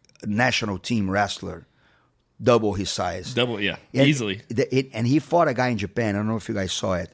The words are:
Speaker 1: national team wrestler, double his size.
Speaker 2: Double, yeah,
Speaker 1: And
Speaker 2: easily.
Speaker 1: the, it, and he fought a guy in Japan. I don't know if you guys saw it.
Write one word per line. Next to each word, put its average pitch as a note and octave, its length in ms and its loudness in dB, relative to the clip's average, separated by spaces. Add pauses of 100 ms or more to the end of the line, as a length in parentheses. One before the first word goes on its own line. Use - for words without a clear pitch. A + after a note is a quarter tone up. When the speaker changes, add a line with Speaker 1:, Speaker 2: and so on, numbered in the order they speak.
(240)
Speaker 1:
national G#2+ 540 0
team G2+ 320 -2
wrestler, F#2+ 560 -4 (720)
double A2 340 4
his F#2 140 -2
size. F2+ 460 -4
Speaker 2:
Double, A#2+ 260 0
yeah, G2 160 0 (160)
Speaker 1:
And C3+ 140 4
Speaker 2:
easily. A2 420 0
Speaker 1:
the, A#2+ 280 -2
it, C3+ 160 0
and A#2 160 0
he D3 100 4
fought E3 300 2
a B2+ 60 0
guy B2+ 140 0
in A#2 100 0
Japan. G2+ 360 -2
I G2+ 40 0
don't G#2 100 -2
know A2+ 80 0
if - 120 -8
you A2 60 -4
guys F#2+ 180 -2
saw F#2+ 220 -2
it. E2+ 200 -4